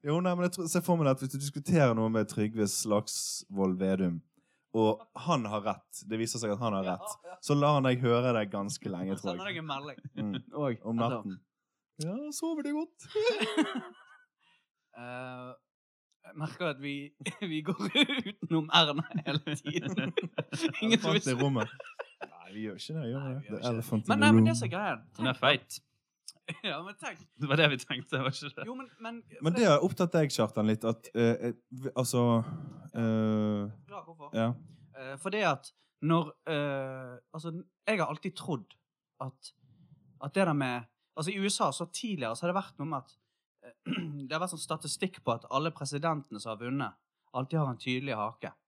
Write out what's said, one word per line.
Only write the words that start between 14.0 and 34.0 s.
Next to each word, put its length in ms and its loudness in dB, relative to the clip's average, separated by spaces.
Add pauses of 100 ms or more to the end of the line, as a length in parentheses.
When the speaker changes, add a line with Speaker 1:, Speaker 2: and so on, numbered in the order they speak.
Speaker 2:
Eh, 540 -12 (760)
jeg 140 -18
merker 300 -4
at 100 -4
vi, 140 -6 (320)
<laughs> 280 -6
vi 120 -2
går 240 -4
utenom 840 0
Erna 320 4 (120)
hele 420 -2
tiden. 560 -4 (300)
<laughs> 420 -4
Ingen 160 4
som 100 0
Speaker 1:
Elefanten 60 4
i 160 2
Speaker 2:
vil 80 0
Speaker 1:
rommet. 320 2 (460)
Nei, 340 -18
vi 160 -8
gjør 100 -8
ikke 160 -10
det, 140 -4
gjør 160 -4
vi 0 -
Speaker 2:
Nei, 80 -6
Speaker 1:
det? 80 -6
Speaker 2:
vi 80 -14
gjør 0 -
Speaker 1:
The 80 -6
Speaker 2:
ikke 0 -
det. 160 -2
Speaker 1:
elephant 320 -2
in 80 0
Speaker 2:
Men, 80 2
Speaker 1:
the 0 -
Speaker 2:
nei, 80 8
men 100 10
Speaker 1:
room. 80 10
Speaker 2:
det 80 4
som 140 -2
er 80 -4
greia. 160 -2 (240)
Speaker 3:
Hun 100 -2
er 60 2
Speaker 2:
Tenk 80 -4
Speaker 3:
feit. 400 4 (720)
Speaker 2:
<laughs> 140 -8
Ja, 160 -4
men 100 -14
tenk. 260 -12 (120)
Speaker 3:
Det 160 -6
var 80 4
det 140 8
vi 100 0
tenkte, 400 -4
var 100 0
ikke 220 -8
det? 160 -10
Speaker 2:
Jo, 80 -8
men, 120 -12 (100)
men, 200 -12 (200)
Speaker 1:
Men 180 2
det 80 6
har 180 8
opptatt 300 2
deg, 180 4
Kjartan, 380 2
litt, 160 2
at, 260 -2
eh, 380 4
eh, 60 -4 (160)
vi, 200 -8
altså, 320 2 (680)
eh, 720 2 (240)
Speaker 2:
Bra, 180 -14